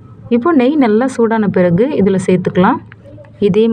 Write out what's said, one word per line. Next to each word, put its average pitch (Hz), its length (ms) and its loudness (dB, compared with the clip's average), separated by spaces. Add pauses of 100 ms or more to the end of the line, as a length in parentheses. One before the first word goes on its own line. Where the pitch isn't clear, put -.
(360)
இப்போ 330 260 0
நெய் 285 240 0
நல்லா 220 300 0
சூடான 220 420 0
பிறகு 180 280 2 (180)
இதுல 190 240 0
சேர்த்துக்கலாம். 185 520 0 (680)
இதே 214 220 2